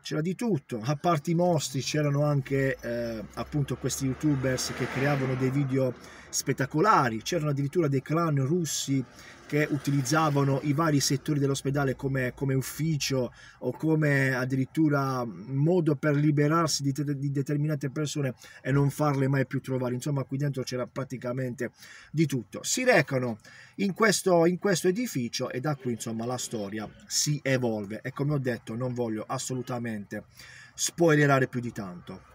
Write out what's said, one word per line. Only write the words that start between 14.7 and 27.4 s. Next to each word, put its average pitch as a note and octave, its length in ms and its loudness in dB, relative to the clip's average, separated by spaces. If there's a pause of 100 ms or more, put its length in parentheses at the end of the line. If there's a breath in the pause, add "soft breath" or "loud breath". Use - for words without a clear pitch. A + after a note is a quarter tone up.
modo C#3 720 0
per D3 200 2
liberarsi D3 680 4
di C#3 100 0
te-, C#3+ 260 -2
di C#3 140 -4
determinate D3 600 -2
persone C#3+ 420 -4 (280 loud breath)
e C3+ 100 -2
non C#3+ 180 4
farle C#3 380 0
mai C3+ 180 2
più C3 160 -4
trovare. B2+ 320 -2
Insomma, C3+ 300 -2
qui C3+ 140 -6
dentro C3+ 260 -2
c'era B2 240 -6
praticamente B2 840 -6 (400 loud breath)
di D#3 140 2
tutto. C3 380 -6
Si - 200 -2
recano C#3 540 4 (380 loud breath)
in G3 180 -2
questo, F3+ 520 4
in F3 120 4
questo F#3 300 0
edificio D#3 600 -2
e C3 100 -6
da D3 160 -2
qui, B2 160 -6
insomma, A2+ 340 -6
la B2+ 120 -4
storia G#2+ 520 -6 (160)
si - 380 -2